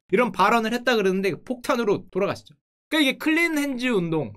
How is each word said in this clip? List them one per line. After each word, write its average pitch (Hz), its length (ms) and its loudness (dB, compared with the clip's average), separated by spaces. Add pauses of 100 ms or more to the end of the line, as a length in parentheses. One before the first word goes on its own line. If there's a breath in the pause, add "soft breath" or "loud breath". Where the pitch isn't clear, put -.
(120)
이런 220 200 2
발언을 220 420 2
했다 240 220 0
그러는데, 190 480 0
폭탄으로 233 680 -2
돌아가시죠. 156 440 -6 (340)
그러니까 302 200 2
이게 254 80 -4
클린 320 420 0
핸즈 262 280 -4
운동, 165 500 -2